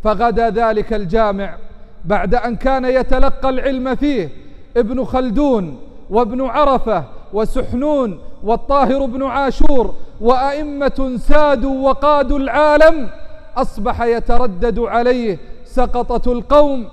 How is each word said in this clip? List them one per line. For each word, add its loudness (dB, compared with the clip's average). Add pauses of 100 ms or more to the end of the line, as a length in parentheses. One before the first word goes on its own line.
فغدا 0
ذلك -2
الجامع -2 (500)
بعد 0
أن -4
كان -2
يتلقى 4
العلم -2
فيه -2 (480)
ابن -2
خلدون -2 (320)
وابن -2
عرفة 0 (300)
وسحنون -2 (240)
والطاهر 0
بن -6
عاشور 6 (260)
وأئمة -2
سادوا 4
وقادوا 0
العالم، 2 (480)
أصبح -4
يتردد 2
عليه 0 (280)
سقطة 0
القوم 2